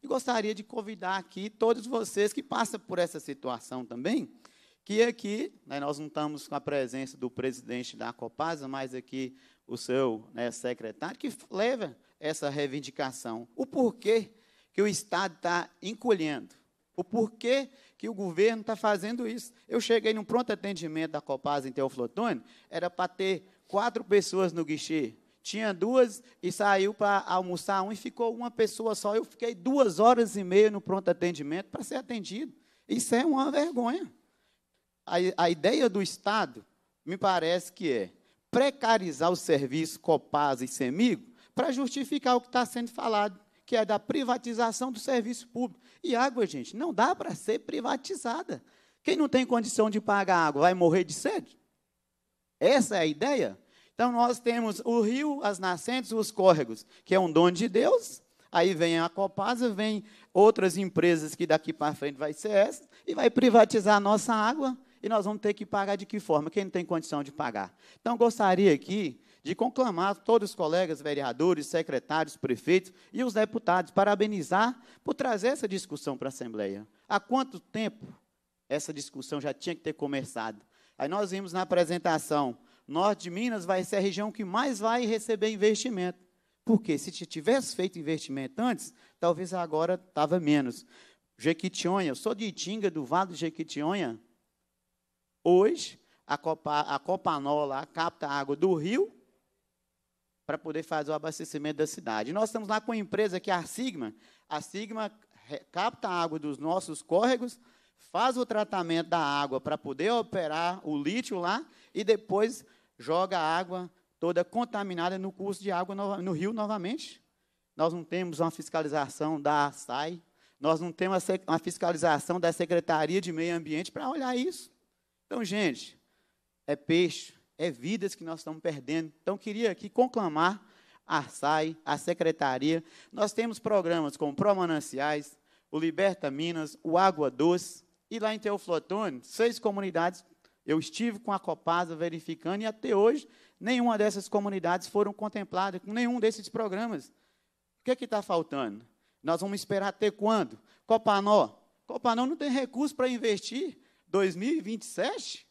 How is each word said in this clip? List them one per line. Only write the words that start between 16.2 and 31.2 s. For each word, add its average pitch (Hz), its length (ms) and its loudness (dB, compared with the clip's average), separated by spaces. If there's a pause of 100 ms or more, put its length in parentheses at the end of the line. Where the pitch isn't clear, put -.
o 180 80 -4
porquê 240 680 0 (280)
que 214 120 -6
o 233 40 -6
governo 202 500 0
tá 220 120 -4
fazendo 214 520 0
isso. 226 260 -10 (140)
Eu 233 120 0
cheguei 220 340 4
num 214 100 -2
pronto 240 280 0
atendimento 165 600 -4
da 156 100 -4
Copasa 135 480 -2
em - 20 -8
Teoflotone, 135 720 -2 (260)
era 175 200 -4
pra 180 180 -2
ter 190 380 -2 (220)
quatro 220 360 -2
pessoas 190 480 2
no 165 140 -4
guichê. 147 500 -4 (280)
Tinha 214 300 -4
duas 226 500 2 (180)
e 180 100 -2
saiu 202 420 2
pra 202 260 2
almoçar 185 640 -2
um 202 100 -4
e 208 40 -6
ficou 233 400 -4
uma 240 160 -8
pessoa 220 420 0
só. 208 220 -2
Eu 226 80 2
fiquei 233 320 -6
duas 214 440 2
horas 233 360 6
e 202 80 -2
meia 202 260 8
no 202 120 -2
pronto 190 280 0
atendimento 175 580 -2